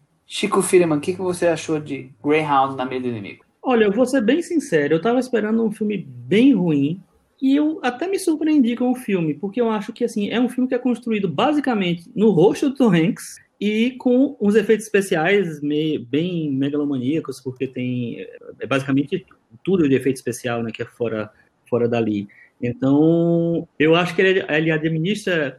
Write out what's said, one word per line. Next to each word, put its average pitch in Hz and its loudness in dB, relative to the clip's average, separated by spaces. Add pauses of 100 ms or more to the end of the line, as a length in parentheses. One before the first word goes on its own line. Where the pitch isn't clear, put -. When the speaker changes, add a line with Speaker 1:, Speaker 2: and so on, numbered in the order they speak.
(280)
Speaker 1:
Chico - -2
Firman, 175 4
o 143 -6
que, 180 -4
que 185 -10
você 180 -2
achou 160 -2
de 139 -10 (100)
Greyhound, 143 2
Na 127 -6
Mira 131 -6
do 127 -4
Inimigo? 104 -8 (180)
Speaker 2:
Olha, 240 4
eu 202 4
vou 247 2
ser 262 0
bem 254 2
sincero, 165 0
eu 165 0
tava 240 0
esperando 226 -2
um 220 -2
filme 208 -4
bem 151 2
ruim 165 0 (400)
e 269 2
eu 302 0
até 247 -4
me 392 -2
surpreendi 302 2
com 247 0
o 247 -2
filme, 180 -2
porque 196 -4
eu 226 2
acho 214 -4
que, - -6
assim, 214 -2
é 226 -2
um 247 2
filme 254 -2
que 254 -2
é 247 -2
construído 226 -2
basicamente 208 0
no 208 4
rosto 202 4
do 254 -4
Tom 233 4
Hanks 165 0 (240)
e 214 0
com 254 2
uns 208 4
efeitos 214 2
especiais 180 0
me-, 151 -2
bem 156 -2
megalomaníacos, 139 -2
porque 131 -6
tem, 123 -6 (340)
é, 107 -10
basicamente 139 -2 (400)
tudo 175 2
de 135 4
efeito 127 0
especial, 120 -6
né, 113 -6
que - -10
é 113 -10
fora, 110 -6 (380)
fora 120 2
dali. 107 -2 (340)
Então, 165 2 (120)
eu 160 4
acho 175 0
que 208 2
ele, 190 2
ele 160 0
administra, 160 -2